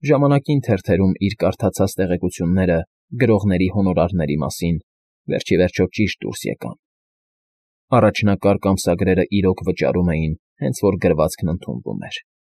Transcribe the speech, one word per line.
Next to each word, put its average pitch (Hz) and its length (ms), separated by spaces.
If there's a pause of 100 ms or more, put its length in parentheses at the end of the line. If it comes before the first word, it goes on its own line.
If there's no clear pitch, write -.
Ժամանակին 143 560
թերթերում 95 580
իր 98 180
կարդացած 95 600
տեղեկությունները 90 840 (340)
գրողների 101 560
հոնորարների 87 680
մասին 78 460 (460)
վերջիվերջո 90 600
ճիշտ - 320
դուրս - 240
եկան։ - 320 (1160)
Առաջնակարգ 101 760
ամսագրերը 92 640
իրոք 95 340
վճարում 87 480
էին, 78 240 (200)
հենց - 240
որ 95 200
գրվածքն 80 540
ընդունվում 60 520
էր, - 140 (340)